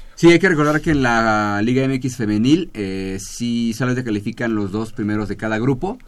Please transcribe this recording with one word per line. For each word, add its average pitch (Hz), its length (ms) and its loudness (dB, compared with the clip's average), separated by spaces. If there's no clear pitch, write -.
Sí, 170 160 8
hay 170 80 6
que 185 100 4
recordar 151 320 2
que 170 100 -2
en 139 120 2
la 107 600 2
Liga 127 200 2
M 135 120 0
X 127 220 -4
femenil, 120 560 2
eh, 95 460 -6
sí 117 540 -4
solamente 127 300 -2
califican 110 520 -4
los 101 160 -2
dos 110 220 -6
primeros 107 360 -2
de 98 80 -6
cada 110 220 -4
grupo. 139 480 -2